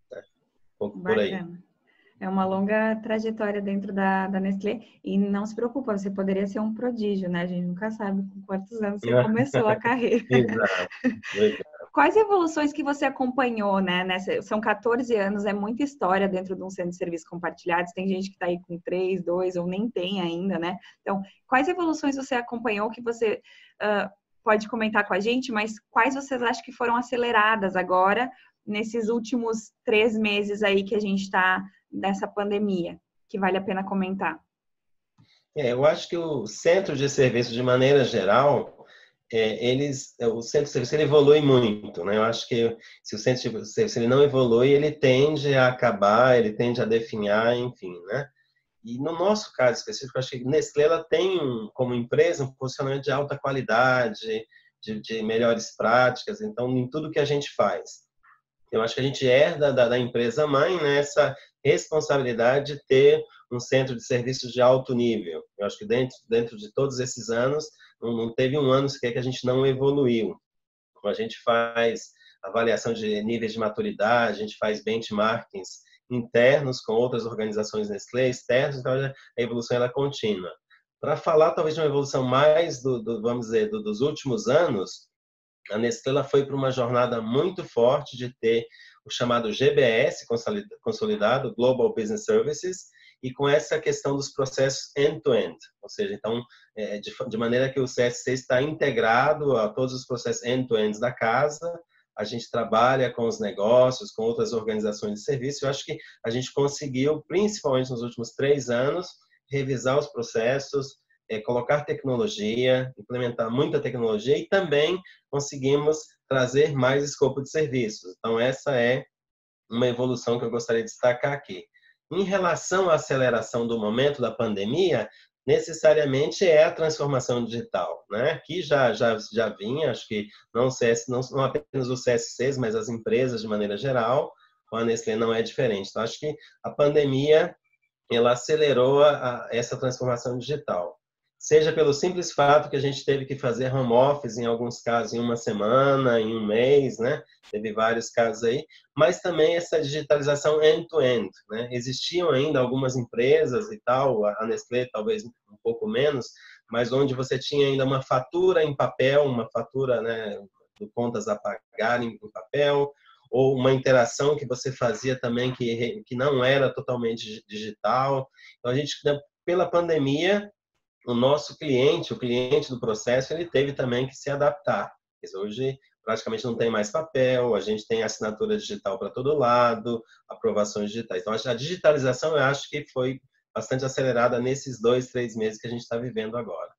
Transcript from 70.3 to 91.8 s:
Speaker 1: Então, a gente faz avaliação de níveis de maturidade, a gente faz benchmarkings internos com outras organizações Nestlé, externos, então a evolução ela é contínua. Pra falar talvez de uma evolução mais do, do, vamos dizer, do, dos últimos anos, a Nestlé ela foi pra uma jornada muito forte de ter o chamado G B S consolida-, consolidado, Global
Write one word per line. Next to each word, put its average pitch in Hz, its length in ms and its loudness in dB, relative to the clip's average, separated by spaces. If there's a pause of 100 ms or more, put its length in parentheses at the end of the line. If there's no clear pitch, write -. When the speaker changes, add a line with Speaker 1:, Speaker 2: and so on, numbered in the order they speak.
Speaker 1:
Então, 101 120 -4
a 95 40 -4
gente 113 280 -8
faz 117 680 0 (340)
avaliação 113 480 0
de 107 300 -4
níveis 110 320 -4
de 113 40 -8
maturidade, 107 760 0
a 107 40 -10
gente 107 180 -8
faz 107 260 -2
benchmarkings 110 960 -4 (300)
internos 127 720 2
com 110 100 -4
outras 120 320 0
organizações 107 640 -4
Nestlé, 123 400 -2
externos, 131 480 0
então 131 160 -4
a 135 200 -2 (260)
evolução 120 400 -2
ela 123 80 2
é 123 40 -10
contínua. 107 640 -4 (480)
Pra 151 160 -2
falar 160 360 4
talvez 156 220 -2
de 165 60 -4
uma 151 80 2
evolução 139 340 0
mais 143 600 4
do, 127 200 -2
do, 110 200 -4
vamos 120 240 -2
dizer, 107 240 2
do, 107 120 -6
dos 104 200 -4
últimos 135 440 -2
anos, 131 640 0 (600)
a 104 60 -4
Nestlé 117 360 -2
ela 139 120 0
foi 139 220 2
pra 139 100 -6
uma 135 140 0
jornada 120 500 0
muito 156 420 -2
forte 131 540 0
de 123 240 -10
ter 117 240 2 (400)
o - 60 -20
chamado 117 420 0
G 135 180 2
B 143 120 4
S - 440 2
consolida-, 107 560 -4
consolidado, 110 720 -2
Global 120 400 2